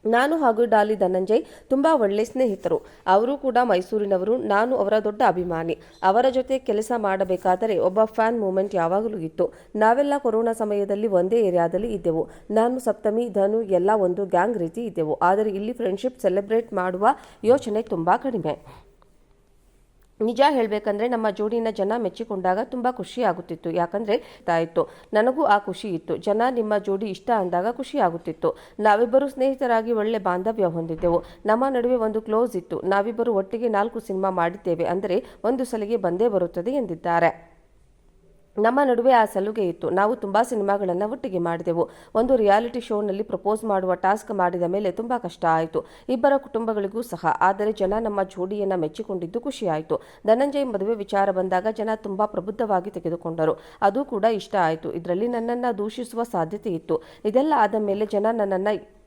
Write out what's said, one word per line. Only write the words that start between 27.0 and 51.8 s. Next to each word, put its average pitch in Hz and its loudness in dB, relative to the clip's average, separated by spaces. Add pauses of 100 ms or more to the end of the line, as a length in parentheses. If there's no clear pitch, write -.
ಇಷ್ಟ 196 -6
ಅಂದಾಗ 180 0
ಖುಷಿ 262 -8
ಆಗುತ್ತಿತ್ತು. 170 -2 (220)
ನಾವಿಬ್ಬರು 226 4
ಸ್ನೇಹಿತರಾಗಿ 254 0
ಒಳ್ಳೆ 220 0
ಬಾಂಧವ್ಯ 196 0
ಹೊಂದಿದ್ದೆವು. 165 0 (240)
ನಮ್ಮ 226 2
ನಡುವೆ 247 0
ಒಂದು 220 -2
ಕ್ಲೋಸ್ 220 0
ಇತ್ತು. 175 -6
ನಾವಿಬ್ಬರು 214 0
ಒಟ್ಟಿಗೆ 202 -2
ನಾಲ್ಕು 214 0
ಸಿನಿಮಾ 190 -2
ಮಾಡಿದ್ದೇವೆ, 175 -2
ಅಂದರೆ 190 -2 (180)
ಒಂದು 247 0
ಸಲಿಗೆ 226 -4
ಬಂದೇ 185 0
ಬರುತ್ತದೆ" 180 -2
ಎಂದಿದ್ದಾರೆ. 170 0 (1080)
ನಮ್ಮ 233 4
ನಡುವೆ 247 4
ಆ 226 6
ಸಲುಗೆ 208 -2
ಇತ್ತು. 170 -4
ನಾವು 208 2
ತುಂಬಾ 208 0
ಸಿನಿಮಾಗಳನ್ನ 202 0
ಒಟ್ಟಿಗೆ 220 -6
ಮಾಡಿದೆವು. 170 -2 (260)
ಒಂದು 254 4
ರಿಯಾಲಿಟಿ 220 4
ಶೋನಲ್ಲಿ 208 -4
ಪ್ರಪೋಸ್ 208 -2
ಮಾಡುವ 185 0
ಟಾಸ್ಕ್ 196 0
ಮಾಡಿದ 180 0
ಮೇಲೆ 185 0
ತುಂಬಾ 233 -4
ಕಷ್ಟ 180 -8
ಆಯ್ತು 160 0 (240)
ಇಬ್ಬರ 262 4
ಕುಟುಂಬಗಳಿಗೂ 220 -4
ಸಹ. 185 -8 (140)
ಆದರೆ 196 2
ಜನ 196 0
ನಮ್ಮ 208 -2
ಜೋಡಿಯನ್ನ 190 -4
ಮೆಚ್ಚಿಕೊಂಡಿದ್ದು 175 -6
ಖುಷಿ 254 -6
ಆಯ್ತು. 160 -2 (320)
ಧನಂಜಯ್ 277 2
ಮದುವೆ 214 -2
ವಿಚಾರ 196 0
ಬಂದಾಗ 185 0
ಜನ 220 -4